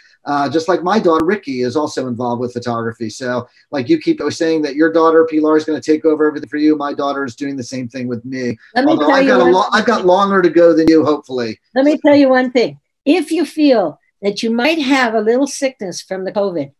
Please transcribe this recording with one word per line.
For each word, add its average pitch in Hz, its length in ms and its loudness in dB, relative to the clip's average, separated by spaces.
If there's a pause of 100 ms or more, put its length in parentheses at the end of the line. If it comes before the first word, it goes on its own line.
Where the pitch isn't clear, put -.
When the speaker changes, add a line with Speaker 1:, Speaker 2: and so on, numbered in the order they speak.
(240)
Speaker 1:
Uh, 143 260 -2
just 160 160 -2
like 170 160 0
my 185 160 0
daughter, 165 260 2
Ricky, 156 380 -4
is 123 140 -2
also 120 320 -4
involved 120 320 -4
with 120 120 -6
photography. 117 560 -6
So, 123 380 -8 (240)
like, 135 180 -6
you 160 120 2
keep 156 200 -2 (100)
saying 160 320 -2
that 143 120 -4
your 156 180 2
daughter, 160 380 4
Pilar, 156 260 2
is 156 80 0
gonna 151 160 -4
take 156 240 0
over 151 220 2
everything 143 220 -4
for 147 80 -10
you. 151 200 2
My 143 160 -6
daughter 139 320 -4
is 120 120 -10
doing 139 180 -8
the 135 80 -8
same 127 260 -10
thing 127 200 -10
with 117 160 -8
me. 127 340 -6 (160)
Speaker 2:
Let 254 120 0
me 311 80 2
Speaker 1:
Although 294 120 0
Speaker 2:
tell 285 80 4
Speaker 1:
I've 269 80 4
Speaker 2:
you 269 80 2
Speaker 1:
got 247 100 4
a 254 40 4
Speaker 2:
one - 80 4
Speaker 1:
lo-, 185 200 2
I've 208 140 0
got 208 180 0
longer 190 380 4
to 175 80 4
go 170 240 6
than 160 140 2
you, 160 160 6
hopefully. 131 560 -4 (160)
Speaker 2:
Let 269 80 2
me 302 200 2
tell 294 120 6
you 285 120 6
one 254 220 2
thing. 208 300 -2 (240)
If 311 260 0
you 330 160 -2
feel 240 540 0 (220)
that 202 200 -4
you 226 80 -2
might 269 300 0
have 254 340 0
a 226 60 0
little 240 260 0
sickness 262 560 -8
from 190 220 -10
the 190 80 -8
covid 180 480 -4